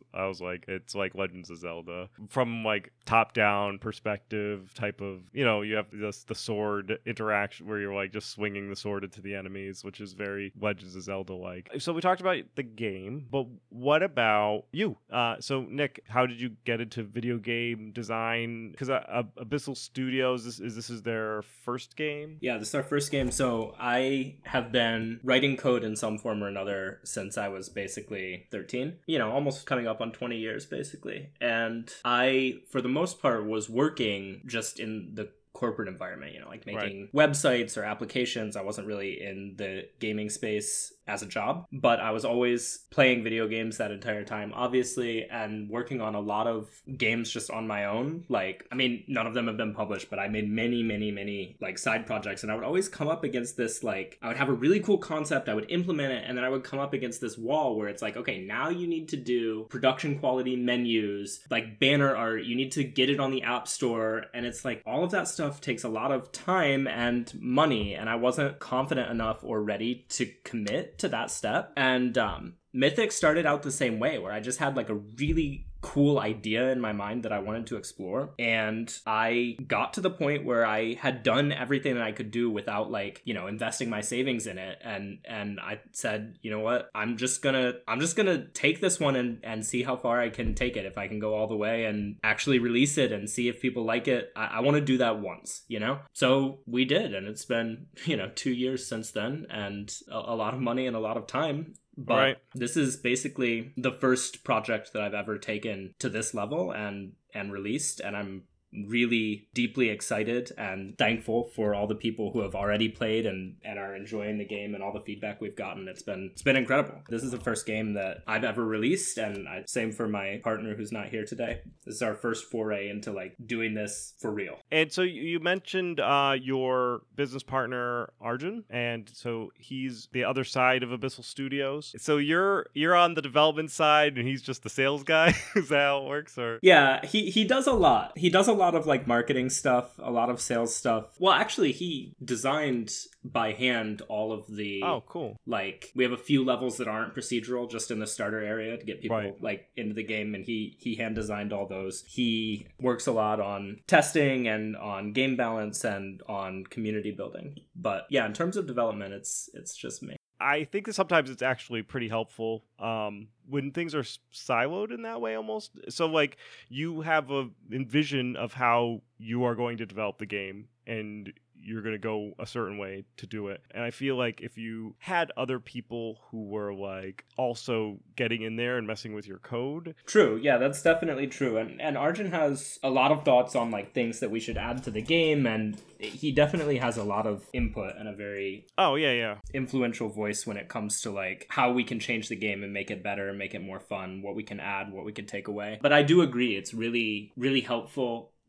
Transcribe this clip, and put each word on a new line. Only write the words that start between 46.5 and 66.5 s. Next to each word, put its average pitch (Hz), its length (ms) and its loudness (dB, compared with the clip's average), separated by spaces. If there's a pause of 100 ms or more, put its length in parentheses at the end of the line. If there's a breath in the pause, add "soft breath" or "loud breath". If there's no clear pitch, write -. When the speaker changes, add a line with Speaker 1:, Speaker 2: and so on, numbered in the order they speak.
Speaker 2:
games 113 340 2
just 113 180 -4
on 110 160 -4
my 104 200 -2
own. 135 420 -2
Like, 95 440 -2
I 127 40 -6
mean, 123 320 0
none 120 180 0
of 113 80 -4
them 117 140 0
have 110 100 -2
been 110 160 -2
published, 104 380 -4
but 98 80 -4
I 101 80 -2
made 107 240 0
many, 117 320 2
many, 107 280 0
many, 101 500 -6
like, 92 180 -6
side 113 260 0
projects, 101 380 -4
and 107 80 -2
I 110 40 0
would 113 100 -4
always 185 240 2
come - 180 -4
up 165 160 0
against 123 340 -2
this, 117 280 -2
like, 98 360 -4
I 113 60 -8
would 117 100 -2
have 135 120 2
a 135 40 4
really 147 280 4
cool 202 160 6
concept, 151 520 -2
I 107 60 2
would 107 160 -2
implement 170 400 0
it, 120 160 -4
and 127 100 -4
then 123 60 0
I 127 60 2
would 131 160 0
come 135 120 -6
up 139 160 -2
against 127 280 -2
this 113 160 -6
wall 127 400 2
where 107 100 0
it's 101 140 -8
like, 107 160 -4
"Okay, 117 280 -4
now 117 240 -2
you 175 160 -2
need 160 240 -2
to 151 80 -4
do 117 520 0
production 131 500 2
quality 127 380 2
menus, 113 840 0 (100)
like, 113 300 -2
banner 139 360 6
art, 113 280 0
you 117 120 -2
need 131 180 -2
to 147 100 0
get 127 260 2
it 143 100 2
on 135 120 2
the 131 120 -2
App 123 240 -2
Store," 113 640 0
and 120 120 -4
it's 117 200 -6
like, 120 200 -4
all 123 200 0
of 175 60 -2
that 185 180 0
stuff 143 320 -4
takes 120 240 -2
a 120 40 -2
lot 110 220 0
of 131 220 -2
time 143 520 2